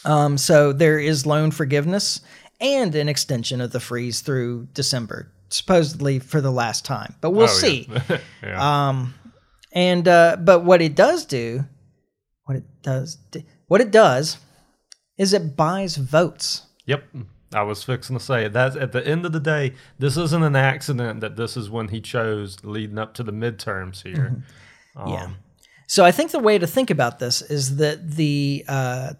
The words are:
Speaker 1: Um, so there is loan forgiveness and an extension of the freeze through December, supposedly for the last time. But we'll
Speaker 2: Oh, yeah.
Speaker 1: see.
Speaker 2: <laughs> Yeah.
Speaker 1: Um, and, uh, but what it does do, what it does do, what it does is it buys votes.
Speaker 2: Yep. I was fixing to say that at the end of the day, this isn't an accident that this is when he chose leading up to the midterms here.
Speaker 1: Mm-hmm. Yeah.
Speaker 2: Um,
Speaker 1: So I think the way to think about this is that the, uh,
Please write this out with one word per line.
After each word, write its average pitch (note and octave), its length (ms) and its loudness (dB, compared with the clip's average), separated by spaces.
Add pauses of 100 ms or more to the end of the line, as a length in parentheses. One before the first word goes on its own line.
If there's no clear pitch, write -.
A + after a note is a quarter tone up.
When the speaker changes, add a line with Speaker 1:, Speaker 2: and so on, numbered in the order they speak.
Speaker 1:
Um, D3 300 2
so D3 340 6
there D#3 280 4
is D3 260 0
loan D3+ 240 2
forgiveness D#3 720 -2 (400)
and B3+ 320 0
an D3 160 0
extension B2+ 500 -4
of B2 120 -6
the A#2+ 80 -4
freeze A#2+ 420 -6
through A#2+ 500 -6
December, - 600 -6 (180)
supposedly C#3+ 720 0
for D3+ 220 -2
the C3+ 100 0
last A#2 340 -2
time. A2 360 -8
But E3 100 0
we'll - 180 6
Speaker 2:
Oh, - 20 2
yeah. - 80 2
Speaker 1:
see. C#3 300 0 (260)
Speaker 2:
<laughs> - 280 -10
Yeah. C#3 460 0
Speaker 1:
Um, C3 260 -4 (560)
and, F3+ 360 2
uh, E3+ 320 8
but F3 240 6
what F3+ 200 8
it D#3 100 0
does C#4+ 320 4
do, A#2+ 400 -4 (800)
what C3+ 120 -6
it - 100 -8 (180)
does C3+ 320 -4 (160)
do, D#3+ 100 -12 (260)
what G3+ 140 6
it A#3 80 2
does D#3+ 480 4 (800)
is G3 160 0
it D#3+ 240 0
buys F3 400 -2
votes. D3 680 -2 (180)
Speaker 2:
Yep. C#3+ 180 -4 (520)
I G#2 80 0
was G#2 200 -6
fixing B2+ 320 -6
to A#2 80 -8
say A#2 240 -2
that B2+ 280 0
at C3+ 160 -6
the B2 160 -2
end E3 180 -2
of E3+ 60 -4
the D#3+ 80 -2
day, D3 340 -2 (240)
this C3+ 200 -2
isn't E3 260 0
an D3 120 2
accident B2 640 -2
that G#2 140 -8
this A2+ 220 -6
is G#2+ 100 -8
when A2 200 -8
he A2 120 -8
chose G#2+ 640 -6
leading G#2 360 -8
up A2 160 -8
to B2 80 -8
the G#2+ 100 -8
midterms G#2 680 -8
here. B2 400 -4 (520)
Speaker 1:
Mm-hmm. F#2+ 140 -10
Yeah. F#2 140 -8
Speaker 2:
Um, F#2 120 -14 (520)
Speaker 1:
So - 160 4
I F3 80 8
think D#4+ 200 -2
the D#4+ 80 -2
way G#3+ 180 4
to E3+ 80 -2
think B3+ 240 -2
about C3 300 -2
this A#2+ 240 -4
is C#3 340 -4
that D3+ 380 -2
the, C#3+ 520 -2
uh, C3 520 -4